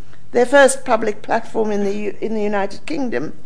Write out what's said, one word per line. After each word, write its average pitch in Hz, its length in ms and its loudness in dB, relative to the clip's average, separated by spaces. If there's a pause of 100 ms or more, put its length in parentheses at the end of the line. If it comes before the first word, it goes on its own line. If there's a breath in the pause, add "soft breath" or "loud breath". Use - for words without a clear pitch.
(320 soft breath)
their 240 140 4
first 262 380 4
public 220 380 0
platform 226 480 0
in 202 140 0
the 196 100 0
U-, 208 260 -4
in 220 140 -2
the 214 80 0
United 202 420 -2
Kingdom, 240 600 -2